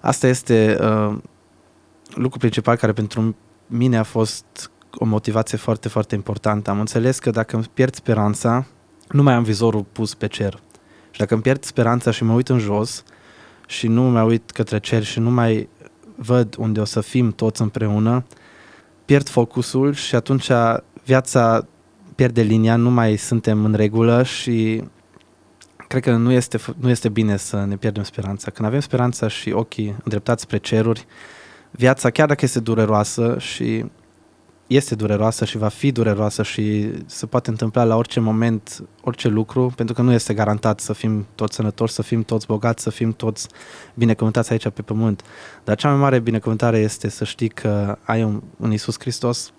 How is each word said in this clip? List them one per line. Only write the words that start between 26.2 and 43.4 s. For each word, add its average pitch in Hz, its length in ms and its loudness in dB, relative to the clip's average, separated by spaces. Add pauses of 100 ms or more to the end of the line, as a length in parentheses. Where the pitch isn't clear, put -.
este 123 280 2
f-, - 200 -8
nu 127 100 0
este 120 200 2
bine 107 280 0
să 101 320 -4
ne 101 80 -4
pierdem 104 260 -4
speranța. 98 480 -8
Când 107 180 -4
avem 131 120 0
speranța 123 480 0
și - 220 -6
ochii 107 520 -4
îndreptați 107 400 -2
spre - 140 -6
ceruri, 110 500 0 (640)
viața, 127 400 2
chiar 151 180 4
dacă 143 160 0
este 123 160 0
dureroasă 110 800 0
și 113 460 -4 (840)
este 135 280 2
dureroasă 107 500 0
și - 140 -6
va 107 100 0
fi 135 240 -2
dureroasă 107 500 0
și 107 460 -2 (180)
se - 200 -12
poate 123 240 -2
întâmpla 113 340 0
la 113 120 4
orice 117 240 0
moment, 110 640 0 (180)
orice - 280 -2
lucru, 113 480 0
pentru 117 180 -4
că 123 80 0
nu 123 100 6
este 113 220 2
garantat 107 460 0
să - 120 -6
fim 107 420 -4
toți 107 200 -4
sănătoși, 110 380 -2
să - 100 -6
fim 113 200 -2
toți 107 240 -4
bogați, 113 360 -2
să - 80 -4
fim 113 220 -2
toți - 360 -6 (460)